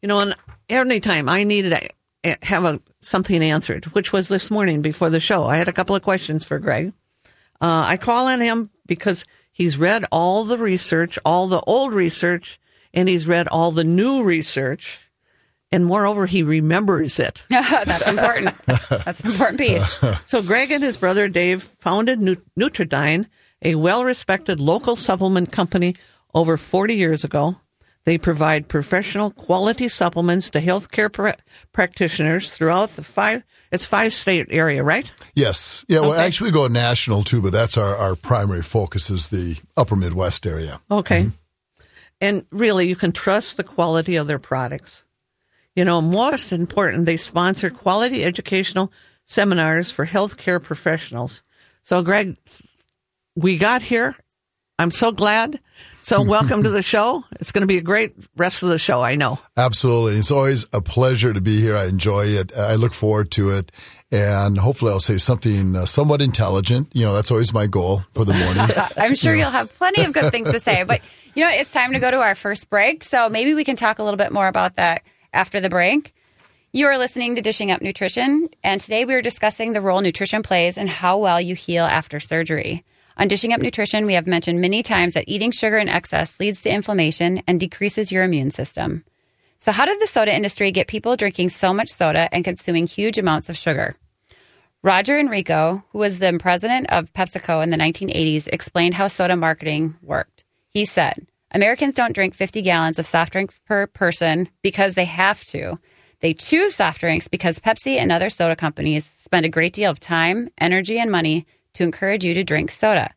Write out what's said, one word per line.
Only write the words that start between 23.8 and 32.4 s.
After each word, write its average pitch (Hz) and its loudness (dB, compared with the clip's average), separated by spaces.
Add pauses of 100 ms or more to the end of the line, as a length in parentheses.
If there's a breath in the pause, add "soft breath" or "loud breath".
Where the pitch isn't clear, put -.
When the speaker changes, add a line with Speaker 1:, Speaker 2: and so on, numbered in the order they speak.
Speaker 1:
local 208 2
supplement 190 0
company, 175 0 (360 soft breath)
over 160 4
forty 202 0
years 165 0
ago. 151 -2 (480)
They 165 2
provide 156 0
professional 196 -2
quality 208 0
supplements 175 0
to 147 0
healthcare 196 -2
pra-, 202 -2 (360 soft breath)
practitioners 170 -2